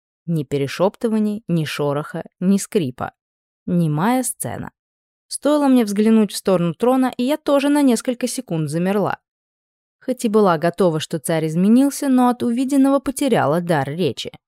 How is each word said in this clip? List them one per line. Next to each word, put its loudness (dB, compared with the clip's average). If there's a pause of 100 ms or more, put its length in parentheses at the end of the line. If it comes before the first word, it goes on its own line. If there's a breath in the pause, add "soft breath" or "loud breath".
(240)
Ни -2
перешептываний, -2
ни 0
шороха, -6 (160)
ни 2
скрипа. -4 (540)
Немая 0
сцена. -10 (560)
Стоило 0
мне 4
взглянуть 2
в -10
сторону 0
трона, 0
и -4
я 0
тоже 0
на 2
несколько 0
секунд -6
замерла. -2 (840)
Хоть -6
и 2
была 4
готова, 0
что -6
царь -2
изменился, 2
но 4
от -2
увиденного 2
потеряла 0
дар -2
речи. -4 (160)